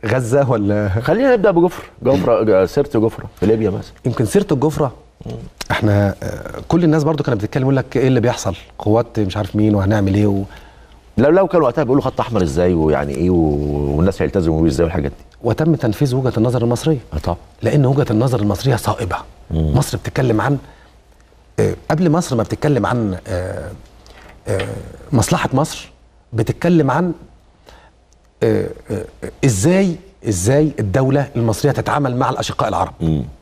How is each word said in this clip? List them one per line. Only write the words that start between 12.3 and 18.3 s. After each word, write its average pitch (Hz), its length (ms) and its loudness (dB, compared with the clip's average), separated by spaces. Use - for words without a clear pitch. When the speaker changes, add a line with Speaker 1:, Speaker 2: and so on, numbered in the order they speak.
Speaker 2:
إزاي 87 300 2
ويعني 73 420 0
إيه 85 140 0
و-، 73 680 0
والناس 92 240 0
هيلتزموا 80 400 0
بيه 82 80 4
إزاي 71 140 0
والحاجات 80 280 -2
دي. - 120 -20
Speaker 1:
وتم 156 320 0
تنفيذ 123 400 -2
وجهة 127 220 -2
النظر 120 240 2
المصرية. 120 360 0
Speaker 2:
آه 78 40 -4
طبعًا. 85 200 -4
Speaker 1:
لأن 131 240 2
وجهة 135 260 2
النظر 117 280 0